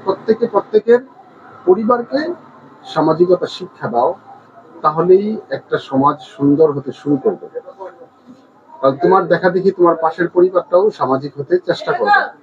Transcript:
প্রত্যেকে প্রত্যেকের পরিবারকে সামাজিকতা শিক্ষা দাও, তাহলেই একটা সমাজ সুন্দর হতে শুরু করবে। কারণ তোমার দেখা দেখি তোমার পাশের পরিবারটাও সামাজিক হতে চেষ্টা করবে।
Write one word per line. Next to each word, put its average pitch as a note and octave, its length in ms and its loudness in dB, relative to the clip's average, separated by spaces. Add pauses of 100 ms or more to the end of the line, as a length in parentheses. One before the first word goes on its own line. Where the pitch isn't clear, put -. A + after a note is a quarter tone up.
প্রত্যেকে A3+ 440 -2
প্রত্যেকের A#3+ 520 2 (640)
পরিবারকে A#3+ 680 0 (520)
সামাজিকতা D#3+ 640 0
শিক্ষা - 400 -14
দাও, A#2 280 -2 (680)
তাহলেই F#3 560 2 (120)
একটা C3+ 280 -6
সমাজ C#3 440 -2
সুন্দর C#3+ 500 2
হতে C#3 200 -8
শুরু - 260 -4
করবে। - 420 -6 (1200)
কারণ C3+ 200 0
তোমার F3+ 260 2
দেখা F3 220 0
দেখি F3+ 220 0
তোমার F3 240 2
পাশের D#3+ 340 -4
পরিবারটাও F3+ 600 2
সামাজিক C3+ 480 -4
হতে F4 200 -2
চেষ্টা - 340 -4
করবে। - 400 0 (120)